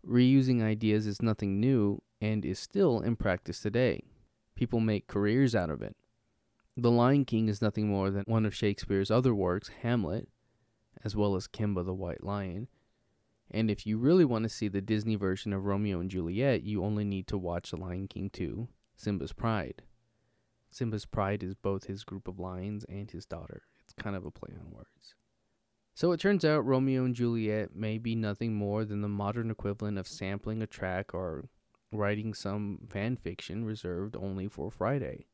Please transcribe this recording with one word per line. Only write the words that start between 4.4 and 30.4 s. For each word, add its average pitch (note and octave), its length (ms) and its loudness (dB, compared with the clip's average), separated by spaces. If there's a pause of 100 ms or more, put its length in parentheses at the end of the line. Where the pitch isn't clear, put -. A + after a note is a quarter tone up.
People A#2+ 240 0
make A2 300 2
careers A2 480 4
out E2+ 140 2
of A#1+ 120 -6
it. G#1+ 140 -10 (800)
The A#2+ 140 4
Lion B2+ 340 6
King A2 240 2
is G#2 140 0
nothing G#2+ 260 2
more G2 220 2
than G2 160 -2
one A2+ 200 4
of G2+ 80 -2
Shakespeare's G2+ 560 0
other B2 240 4
works, F#2 360 0 (100)
Hamlet, A2 480 0 (720)
as G#2 140 -4
well G#2 180 2
as F2+ 140 -4
Kimba G2+ 360 -2
the F#2 100 -4
White F2+ 280 -6
Lion. G2 460 -6 (840)
And A2 200 2
if G2+ 160 -2
you A2 120 0
really E3 260 6
want A2+ 200 2
to A2+ 40 -2
see G#2+ 200 -4
the G2 120 0
Disney G#2+ 340 0
version F#2+ 380 0
of F#2+ 120 -2
Romeo G2+ 360 0
and F#2 100 -2
Juliet, F#2 520 0
you G2+ 220 -2
only G#2 200 0
need G2 240 -2
to G#2 100 -2
watch E2+ 320 -4
The F2 60 -8
Lion F2+ 320 -6
King F#2+ 220 -6
two, F#2 380 -6 (280)
Simba's - 360 -4
Pride. G#2+ 500 -4 (880)
Simba's A2 360 -4
Pride G2+ 360 -2
is F#2+ 120 -6
both G2 300 -4
his G2 200 -10
group - 240 -12
of F#2 100 -12
lions F#2 500 -8
and G2+ 220 -10
his - 140 -12
daughter. - 380 -12 (220)
It's - 100 -20
kind G2+ 220 -6
of F2+ 100 -8
a - 40 -8
play - 280 -14
on E2 140 -16
words. - 420 -20 (800)
So F3 180 4
it E3 80 0
turns G3 240 4
out D3+ 220 4
Romeo C3 380 4
and B2+ 100 0
Juliet A2 600 0
may G#2+ 240 -2
be A2+ 160 -2
nothing A2 400 -2
more G#2 300 0
than G#2 160 -4
the G#2 80 -2
modern G#2 420 -2
equivalent G#2 460 -4
of F#2 120 -6
sampling G2+ 520 -6